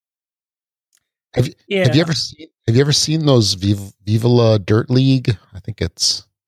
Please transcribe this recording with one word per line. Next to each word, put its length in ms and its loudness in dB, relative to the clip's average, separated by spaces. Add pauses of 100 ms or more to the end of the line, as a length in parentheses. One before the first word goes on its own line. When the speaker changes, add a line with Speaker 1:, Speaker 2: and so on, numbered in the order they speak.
(1300)
Speaker 1:
Have 140 -2
you, 60 -16 (280)
have 120 2
you 40 2
Speaker 2:
Yeah. 40 4
Speaker 1:
ever 120 -4
seen, 340 -10 (180)
have 100 0
you 40 6
ever 120 2
seen 340 -2
those 280 2
Viv-, 380 -4 (120)
Viva 240 0
La 300 4
Dirt 320 0
League? 460 2 (180)
I 60 -16
think 200 -14
it's 460 -4 (220)